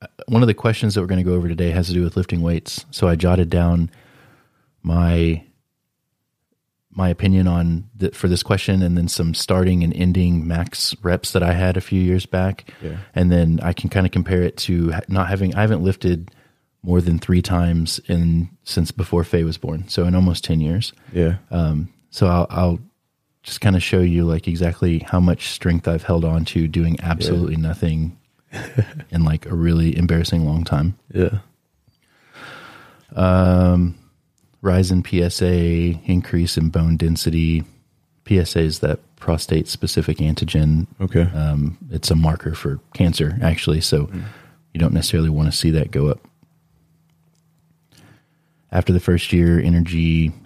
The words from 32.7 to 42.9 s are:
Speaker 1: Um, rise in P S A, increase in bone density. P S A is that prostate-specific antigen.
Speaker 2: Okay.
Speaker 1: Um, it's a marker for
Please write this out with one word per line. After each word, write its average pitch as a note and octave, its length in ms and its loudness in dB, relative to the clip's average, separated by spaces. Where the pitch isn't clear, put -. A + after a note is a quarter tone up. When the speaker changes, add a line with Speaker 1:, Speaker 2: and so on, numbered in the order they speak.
Speaker 1:
Um, F2+ 800 4
rise F#2 300 2
in F2+ 120 2
P F2+ 200 -2
S F2 180 -2
A, E2+ 640 0
increase F2 520 0
in D#2+ 120 0
bone E2 280 2
density. E2 640 0
P G2+ 140 2
S F2 160 -2
A E2+ 60 2
is D#2 180 -2
that D2+ 200 -2
prostate-specific - 1000 -2
antigen. D#2+ 680 0
Speaker 2:
Okay. F2 220 0
Speaker 1:
Um, D2+ 540 -2
it's E2 220 -6
a E2 40 4
marker D#2+ 380 0
for C#2+ 260 -6